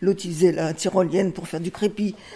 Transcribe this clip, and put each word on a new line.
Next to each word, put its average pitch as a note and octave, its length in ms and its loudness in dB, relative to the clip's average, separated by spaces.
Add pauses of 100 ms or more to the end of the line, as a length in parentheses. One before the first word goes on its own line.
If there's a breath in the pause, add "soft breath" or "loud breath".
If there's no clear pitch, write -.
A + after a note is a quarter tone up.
l'autre G3 240 2
il F3 60 -4
faisait E3+ 200 6
la D#3+ 220 -2
tyrolienne F3+ 580 0
pour E3+ 160 -10
faire D#3 120 -8
du E3+ 100 -4
crépi, G#3 460 -2 (200 loud breath)